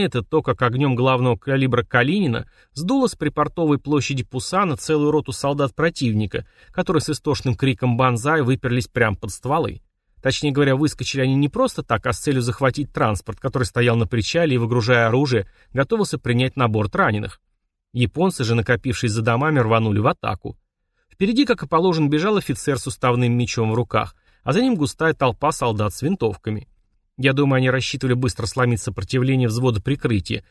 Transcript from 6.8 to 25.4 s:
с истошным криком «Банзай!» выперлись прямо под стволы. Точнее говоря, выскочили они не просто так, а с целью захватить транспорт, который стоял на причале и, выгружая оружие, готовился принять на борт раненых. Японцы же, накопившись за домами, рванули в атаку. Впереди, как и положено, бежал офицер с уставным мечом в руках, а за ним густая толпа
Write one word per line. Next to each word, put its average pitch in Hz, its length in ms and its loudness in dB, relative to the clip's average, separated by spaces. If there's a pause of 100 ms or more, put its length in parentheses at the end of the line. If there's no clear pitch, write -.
с - 100 -6
истошным 135 420 -2
криком 127 420 0
«Банзай!» 127 460 0
выперлись 123 460 -2
прямо 110 280 0
под 104 140 -12
стволы. 123 520 -4 (420)
Точнее 139 280 0
говоря, 135 240 2
выскочили 135 460 -2
они 131 140 2
не 143 140 4
просто 247 340 -2
так, 117 240 -2
а 120 60 0
с - 60 -6
целью 135 220 0
захватить 127 500 -2
транспорт, 110 480 -2
который 127 260 -2
стоял 120 300 2
на 113 120 2
причале 143 480 0
и, - 20 2
выгружая 117 480 2
оружие, 123 420 2 (240)
готовился 175 460 0
принять 120 380 0
на 127 120 2
борт 107 280 0
раненых. 107 440 0 (540)
Японцы 139 500 0
же, 113 120 2
накопившись 120 560 0
за 113 100 -2
домами, 127 380 2
рванули 110 400 2
в 107 80 0
атаку. 113 500 -4 (560)
Впереди, 233 320 2
как - 160 0
и 147 60 -8
положено, 165 400 2
бежал 165 300 2
офицер 143 420 -2
с - 80 -8
уставным 123 460 0
мечом 120 380 0
в 110 40 0
руках, 117 400 -2 (280)
а - 80 -2
за 180 100 2
ним 254 120 2
густая 160 400 0
толпа 139 380 0